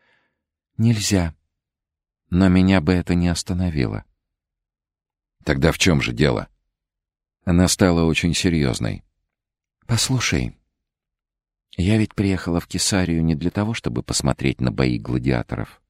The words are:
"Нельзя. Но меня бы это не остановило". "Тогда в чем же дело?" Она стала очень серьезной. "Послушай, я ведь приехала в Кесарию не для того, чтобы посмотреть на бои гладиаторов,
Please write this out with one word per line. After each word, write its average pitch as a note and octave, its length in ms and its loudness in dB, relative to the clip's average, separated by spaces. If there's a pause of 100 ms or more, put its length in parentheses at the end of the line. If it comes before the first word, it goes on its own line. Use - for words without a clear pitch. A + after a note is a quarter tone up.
(760)
"Нельзя. G#2 560 0 (960)
Но F#2 200 4
меня F#2 320 4
бы F2 120 2
это F2 220 0
не F2 140 2
остановило". D#2+ 760 -4 (1400)
"Тогда D2+ 280 2
в - 80 -4
чем D#2 220 4
же B1 120 -4
дело?" A#1 360 0 (960)
Она F2+ 240 4
стала E2+ 340 2
очень E2 300 0
серьезной. B1 720 -2 (800)
"Послушай, A2+ 720 -2 (1200)
я G2+ 200 2
ведь A2 160 -2
приехала F2+ 460 -2
в - 80 -12
Кесарию E2+ 560 -2
не E2 120 2
для E2 160 -4
того, G#2+ 220 -4
чтобы A#1 300 -6
посмотреть C2 560 -2
на B1 100 -2
бои B1 300 -2
гладиаторов, B1 920 -4